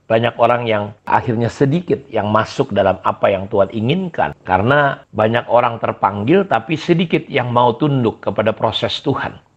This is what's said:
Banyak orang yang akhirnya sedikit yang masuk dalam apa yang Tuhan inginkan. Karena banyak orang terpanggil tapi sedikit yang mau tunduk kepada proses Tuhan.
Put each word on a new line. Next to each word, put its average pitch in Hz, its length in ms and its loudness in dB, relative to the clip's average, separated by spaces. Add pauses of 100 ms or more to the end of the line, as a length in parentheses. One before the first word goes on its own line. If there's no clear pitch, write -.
Banyak 113 320 0
orang 120 320 2
yang 104 240 -2 (160)
akhirnya 110 400 0
sedikit 156 480 0 (160)
yang 104 160 -2
masuk 110 460 0
dalam 95 260 2
apa - 240 -2
yang 98 240 0
Tuhan 98 240 0
inginkan. 117 720 -2
Karena 131 640 2
banyak 113 400 0
orang 117 320 2
terpanggil 110 640 0
tapi 139 320 -2
sedikit 165 480 0
yang 123 240 -2
mau 120 240 4
tunduk 131 480 0
kepada 104 320 0
proses 110 480 -4
Tuhan. - 400 -4 (160)